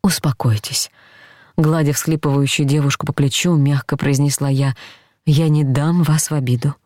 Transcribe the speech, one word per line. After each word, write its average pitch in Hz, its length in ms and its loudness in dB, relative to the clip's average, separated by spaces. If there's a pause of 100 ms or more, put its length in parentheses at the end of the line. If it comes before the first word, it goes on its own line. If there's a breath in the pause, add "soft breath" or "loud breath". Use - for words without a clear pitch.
«Успокойтесь», - 840 -2 (680 loud breath)
гладя 156 340 2
всхлипывающую 143 760 0
девушку 143 400 0
по 143 80 -4
плечу, 151 420 0
мягко 143 420 0
произнесла 143 500 0
я: 135 280 0 (500 loud breath)
«Я 156 240 4
не 151 140 2
дам 147 400 2
вас 151 260 0
в - 40 -4
обиду». 131 420 -2 (100)